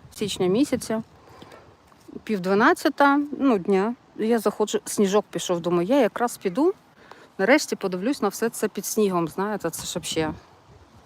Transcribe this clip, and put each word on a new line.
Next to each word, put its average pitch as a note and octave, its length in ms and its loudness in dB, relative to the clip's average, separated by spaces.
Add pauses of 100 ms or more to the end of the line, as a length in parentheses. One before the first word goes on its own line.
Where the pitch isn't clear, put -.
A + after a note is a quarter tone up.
(140)
січня F#3+ 320 -2
місяця, A3+ 560 0 (1200)
пів G#3 160 -2
дванадцята, C#4 800 4 (180)
ну, C4 200 2
дня. G3+ 360 0 (220)
Я A3 220 0
заходжу, G#3 460 -2
сніжок G3+ 460 2
пішов, F3 300 -4
думаю, F3 280 0
я C#4 120 4
якраз A#3 360 0
піду, C4 380 0 (640)
нарешті - 380 2
подивлюсь F#3+ 460 -4
на G#3 60 2
все A3+ 200 -2
це A3 200 -4
під - 180 -10
снігом, F#3 420 0
знаєте, F#3+ 420 -4
це - 160 -10
ж - 80 -8
вообще D#3+ 400 -4 (720)